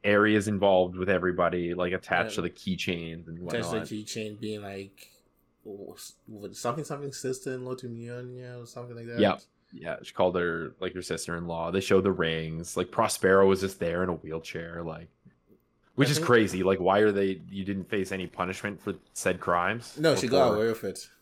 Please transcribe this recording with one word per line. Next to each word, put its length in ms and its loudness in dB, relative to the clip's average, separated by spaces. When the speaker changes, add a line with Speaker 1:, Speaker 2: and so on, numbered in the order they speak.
Speaker 1:
Eri 320 6
is 120 4
involved 480 4
with 140 -2
everybody, 640 2
like, 180 -2
attached 400 0
Speaker 2:
Yeah. 40 -10
Speaker 1:
to 80 -4
the 60 -4
keychains 760 -6
and 120 -14
Speaker 2:
Attached 120 -8
to 60 -2
the 80 -2
Speaker 1:
whatnot. 80 -8
Speaker 2:
keychain 520 -10
being, 220 -8
like, 480 -14
w-, 280 -14
s-, 200 -18
w-, 240 -14
something, 320 -6
something 260 -10
sister-in-law 640 -8
to 140 -14
Mionya 720 -14
or 40 -16
something 300 -14
like 120 -14
that. 120 -6
Speaker 1:
Yep. 220 2
Yeah, 300 -8
she 100 -16
called 240 4
her, 420 -2
like, 140 -4
her 80 -8
sister-in-law. 720 -4
They 100 2
showed 240 6
the 60 6
rings. 680 -2
Like, 120 -2
Prospero 580 6
was 120 4
just 200 -4
there 220 -2
in 60 0
a 60 -2
wheelchair, 680 -10
like, 280 -10
which 120 4
Speaker 2:
I 40 0
Speaker 1:
is 80 2
Speaker 2:
think 80 0
Speaker 1:
crazy. 360 6
Like, 160 4
why 200 6
are 120 6
they, 380 0
you 160 -8
didn't 240 -6
face 240 -2
any 140 -6
punishment 520 -6
for 140 -6
said 280 -2
crimes 560 0
Speaker 2:
No, 180 2
she 120 0
got 240 4
Speaker 1:
before? 40 2
Speaker 2:
away 140 2
with 160 -4
it. 240 -8